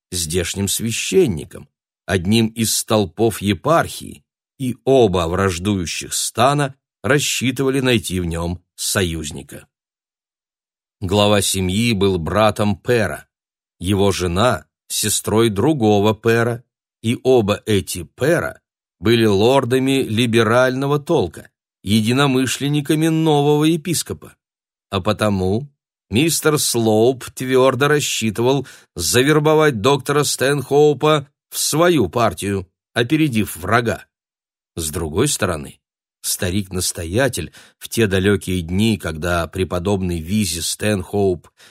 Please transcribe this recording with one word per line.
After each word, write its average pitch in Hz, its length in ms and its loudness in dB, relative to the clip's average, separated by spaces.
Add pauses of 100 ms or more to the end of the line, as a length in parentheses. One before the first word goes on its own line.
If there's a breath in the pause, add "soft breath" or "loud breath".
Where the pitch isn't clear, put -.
(120)
здешним 87 560 -4
священником, 113 1040 -2 (360)
одним 104 420 2
из 113 280 -4
столпов 107 640 0
епархии, 101 840 -2 (340)
и 123 180 -6 (100)
оба 101 420 4
враждующих 92 840 -4
стана 139 640 0 (280)
рассчитывали 131 800 0
найти 110 380 0
в 90 60 -4
нём 85 380 -6 (120)
союзника. 78 920 -6 (1300)
Глава 104 400 2
семьи 95 520 -2
был 95 240 0
братом 104 600 0
Пэра, 104 500 -2 (520)
его 98 320 0
жена — 90 540 -2 (220)
сестрой - 600 0
другого 107 640 2
Пэра, 117 500 0 (380)
и 117 200 -2
оба 117 440 4
эти 95 380 -2
Пэра 127 580 -2 (380)
были 113 260 4
лордами 131 760 2
либерального 123 960 0
толка – 139 520 -2 (320)
единомышленниками 135 1300 0
нового 151 560 2
епископа. 156 680 -4 (540)
А 95 120 -4
потому 104 680 -2 (400)
мистер 151 480 2
Слоуп 117 680 2
твёрдо 131 600 2
рассчитывал 135 800 0 (300 loud breath)
завербовать 147 840 2
доктора 139 420 0
Стэнхоупа 147 1040 2 (220)
в - 100 -10
свою 151 500 2
партию, 98 580 -2 (260)
опередив 123 640 0
врага. 113 500 -2 (720)
С 80 140 -4
другой 85 380 -2
стороны, 80 520 -6 (420)
старик-настоятель 92 1300 -4 (240 loud breath)
в - 100 -16
те 113 200 0
далёкие 95 540 0
дни, 95 360 0
когда 85 500 -4
преподобный 90 720 -4
Визи 85 400 -2
Стэнхоуп 98 880 -2 (220 soft breath)